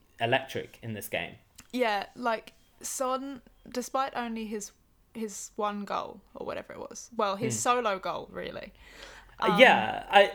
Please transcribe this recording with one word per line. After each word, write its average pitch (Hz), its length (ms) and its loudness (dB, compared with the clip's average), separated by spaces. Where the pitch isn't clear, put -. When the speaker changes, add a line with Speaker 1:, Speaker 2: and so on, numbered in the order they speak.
Speaker 1:
electric 120 600 -2
in 113 120 -8
this 101 160 -8
game. 85 260 -6
Speaker 2:
Yeah, 220 320 0
like, 233 380 -4
Son, 262 600 -4
despite 262 440 -4
only 226 300 -6
his, 208 260 -8
his 220 420 -10
one 208 300 -2
goal, - 360 -6
or - 100 -10
whatever - 280 -8
it - 60 -12
was, - 360 -14
well, 202 220 2
his 202 180 -2
Speaker 1:
Hmm. 110 40 -2
Speaker 2:
solo 240 400 2
goal, 175 320 -6
really. - 420 -10
Speaker 1:
Uh, 220 120 4
Speaker 2:
Um, 208 80 6
Speaker 1:
yeah, 120 500 8
I, 202 240 8